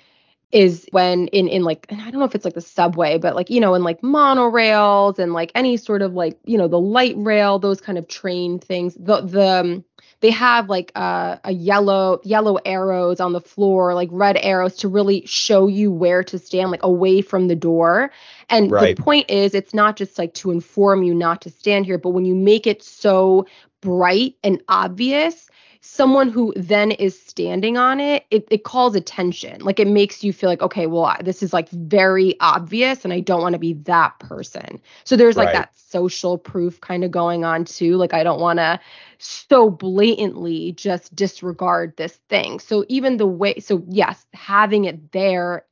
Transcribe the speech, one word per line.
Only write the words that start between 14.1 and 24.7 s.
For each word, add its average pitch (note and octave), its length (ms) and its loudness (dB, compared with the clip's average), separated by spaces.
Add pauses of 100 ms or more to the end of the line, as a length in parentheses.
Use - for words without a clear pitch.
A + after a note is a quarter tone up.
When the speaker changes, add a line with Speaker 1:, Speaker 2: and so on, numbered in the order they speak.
Speaker 1:
red G3 280 0
arrows F#3 360 0
to - 120 -6
really G3 380 0
show G3 400 2
you G3+ 240 0
where F3+ 320 0
to F#3 160 -10
stand, F#3 320 -4
like, F3 140 -6
away F#3 380 2
from F#3 260 -2
the E3+ 80 0
door. E3+ 560 2 (360)
And G#3+ 220 2
Speaker 2:
Right. G2+ 260 4
Speaker 1:
the - 60 -8
point - 260 2
is, G3+ 240 0
it's G3 220 -6
not G#3+ 220 0
just, G3 200 -10
like, E3+ 180 -6
to F#3 180 -4
inform G3 500 0
you F3+ 100 0
not E3+ 300 -2
to F3 80 -18
stand G3 360 -2
here, F#3 120 -4
but F3+ 120 -4
when F#3 140 0
you F#3 120 0
make G#3 320 4
it G#3 160 -4
so F#3+ 640 2 (360)
bright F#3 600 0
and D4+ 260 0
obvious, B3 800 -2 (340)